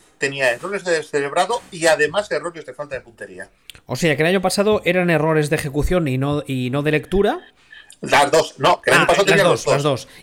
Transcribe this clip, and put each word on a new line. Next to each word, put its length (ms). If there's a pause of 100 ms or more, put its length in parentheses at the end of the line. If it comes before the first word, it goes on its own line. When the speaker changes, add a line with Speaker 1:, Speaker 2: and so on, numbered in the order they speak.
(180)
Speaker 1:
tenía 340
errores 320
de 80
descerebrado 800
y 160
además 440
errores 360
de 80
falta 200
de 60
puntería. 480 (380)
Speaker 2:
O 100
sea, 200
que 60
el 60
año 140
pasado 420
eran 240
errores 400
de 80
ejecución 520
y 100
no, 280
y 220
no 140
de 80
lectura. 500 (600)
Speaker 1:
Las 280
dos, 280
no, 240
que 80
el 60
año 80
Speaker 2:
Ah, 40
Speaker 1:
pasado 180
Speaker 2:
las 100
Speaker 1:
tenía 80
Speaker 2:
dos, 80
Speaker 1:
los 120
dos. 100
Speaker 2:
las 80
dos. 260 (140)